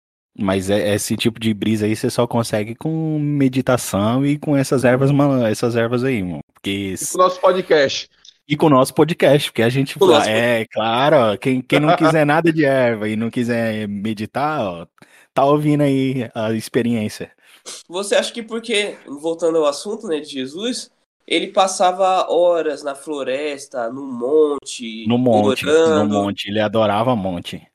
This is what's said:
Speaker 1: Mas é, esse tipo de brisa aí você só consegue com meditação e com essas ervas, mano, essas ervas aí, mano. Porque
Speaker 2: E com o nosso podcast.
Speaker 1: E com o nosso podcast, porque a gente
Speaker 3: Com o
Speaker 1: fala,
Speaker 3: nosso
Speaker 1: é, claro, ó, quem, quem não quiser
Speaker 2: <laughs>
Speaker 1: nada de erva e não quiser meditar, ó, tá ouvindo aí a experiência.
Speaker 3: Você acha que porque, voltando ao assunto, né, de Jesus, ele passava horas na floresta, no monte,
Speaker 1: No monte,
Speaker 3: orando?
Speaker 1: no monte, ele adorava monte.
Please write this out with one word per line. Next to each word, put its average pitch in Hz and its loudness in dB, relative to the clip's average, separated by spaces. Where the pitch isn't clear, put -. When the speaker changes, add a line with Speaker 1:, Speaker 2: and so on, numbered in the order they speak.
Speaker 1:
Mas 95 0
é, 101 2
esse 107 -2
tipo 113 -2
de 110 0
brisa 107 0
aí 107 0
você 123 -2
só 120 0
consegue 113 -2
com 160 -4
meditação 131 0
e 143 0
com 147 -2
essas 135 2
ervas, 131 4
mano, 139 2
essas 113 -2
ervas 120 0
aí, 127 -2
mano. 85 -8
Porque 196 -4
Speaker 2:
E 156 -8
com - -8
o 185 4
nosso 185 0
podcast. 180 2
Speaker 1:
E 147 -4
com - 2
o 156 6
nosso 135 4
podcast, 151 2
porque - -2
a 117 2
gente 135 -2
Speaker 3:
Com 190 4
o - 6
Speaker 1:
fala, 156 6
Speaker 3:
nosso 101 2
Speaker 1:
é, 113 0
claro, 120 0
ó, 110 2
quem, 131 -2
quem 143 0
não 156 2
quiser 160 2
Speaker 2:
<laughs> - -
Speaker 1:
nada 160 2
de 156 0
erva 120 2
e 107 -2
não 113 -2
quiser 113 -2
meditar, 107 -4
ó, 85 -8
tá 131 2
ouvindo 147 2
aí 135 0
a 110 -2
experiência. 113 -2
Speaker 3:
Você 196 -4
acha 214 0
que 240 -10
porque, 220 -4
voltando 165 -2
ao 156 2
assunto, 214 -4
né, 156 -4
de 147 -12
Jesus, 147 -8
ele 180 -2
passava 190 2
horas 165 2
na 143 -8
floresta, 135 -6
no 135 -10
monte, 127 -2
Speaker 1:
No 117 4
monte, 123 2
Speaker 3:
orando? 156 4
Speaker 1:
no 104 0
monte, 101 -6
ele 104 -2
adorava 107 2
monte. 92 -6